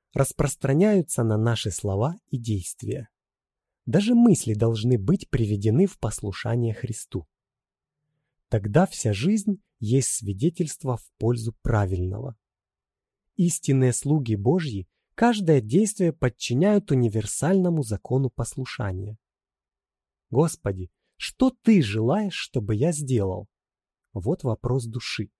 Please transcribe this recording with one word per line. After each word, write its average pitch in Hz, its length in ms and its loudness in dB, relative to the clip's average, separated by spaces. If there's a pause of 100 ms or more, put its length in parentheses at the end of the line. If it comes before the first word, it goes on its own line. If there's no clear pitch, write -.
(120)
распространяются 147 1120 0
на 110 140 0
наши 113 320 -2
слова 104 460 -2 (120)
и - 80 -6
действия. 110 720 -6 (800)
Даже 202 280 2
мысли 226 400 6
должны 117 440 2
быть 101 320 0
приведены 110 560 2
в - 120 -6
послушание 113 760 -4
Христу. - 520 -8 (1200)
Тогда 107 380 2
вся - 260 -2
жизнь 190 500 0 (160)
есть 123 300 2
свидетельство 127 880 -4
в - 220 -16
пользу 113 440 -2
правильного. 98 760 -2 (1000)
Истинные 135 560 2
слуги 139 440 0
Божьи 117 520 -2 (260)
каждое 202 460 4
действие 165 520 0
подчиняют 185 800 0
универсальному 143 920 0
закону 120 480 -2
послушания. 104 840 -8 (1120)
«Господи, 101 600 -2 (260)
что - 340 0
Ты 214 320 4
желаешь, 123 520 0
чтобы 110 400 -4
я 143 180 0
сделал?» 104 560 -2 (640)
Вот 107 320 -4
вопрос 123 420 -2
души. 113 540 -8